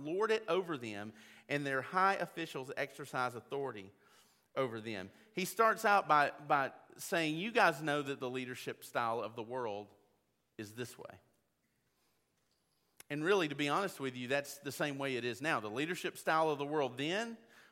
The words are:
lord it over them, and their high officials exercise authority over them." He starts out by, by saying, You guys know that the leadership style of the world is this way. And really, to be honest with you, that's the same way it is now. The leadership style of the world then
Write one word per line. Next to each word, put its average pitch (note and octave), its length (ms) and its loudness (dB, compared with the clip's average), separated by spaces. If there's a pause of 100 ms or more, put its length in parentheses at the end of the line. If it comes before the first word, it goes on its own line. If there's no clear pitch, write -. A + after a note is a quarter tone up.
lord F#3+ 300 0
it A3 180 4
over E3+ 300 2
them, G#2+ 340 -6 (360)
and C#3+ 180 0
their C3+ 160 0
high F#3+ 320 4
officials D#3 640 -6
exercise B2+ 580 -2
authority A#2 560 -8 (680)
over A#2 240 0
them." G#2 300 -6 (220)
He F#3 120 0
starts A3 400 4
out G3+ 220 6
by, D3+ 240 8 (160)
by C#3+ 240 2 (260)
saying, D#3 400 0
You G3+ 140 -4
guys F3 320 4
know D3 200 0
that C#3 180 -4
the B2+ 100 -2
leadership B2+ 540 -8
style A#2+ 360 0
of A2 140 -6
the A#2 80 -8
world G#2+ 460 -6 (680)
is G#2+ 140 -8
this A#2 260 -10
way. - 220 -16 (1900)
And D3 160 -2
really, F#3 240 4
to C#3+ 60 -4
be C#3+ 140 0
honest F3 320 0
with C3 160 -4
you, B2 120 -6
that's C#3 300 0
the C#3 140 -8
same C#3+ 260 -2
way C3+ 180 -2
it A#2 80 -2
is A#2 160 -4
now. D3 200 2
The G#2 80 -6
leadership D#3+ 500 -4
style D#3+ 320 2
of C#3+ 80 -2
the C#3+ 60 -2
world C#3 340 -2
then G#3 380 -2 (360)